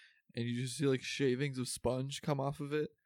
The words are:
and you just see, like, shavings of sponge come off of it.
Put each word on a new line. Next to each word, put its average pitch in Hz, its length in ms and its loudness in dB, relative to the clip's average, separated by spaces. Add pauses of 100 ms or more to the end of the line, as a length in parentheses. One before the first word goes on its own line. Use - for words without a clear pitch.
(360)
and 117 100 0
you 120 180 0
just 123 140 -4
see, 151 80 2
like, 131 180 4
shavings 131 540 0
of 123 100 -2
sponge 131 540 -2
come 143 180 0
off 143 200 -2
of 143 140 -6
it. 151 160 0 (160)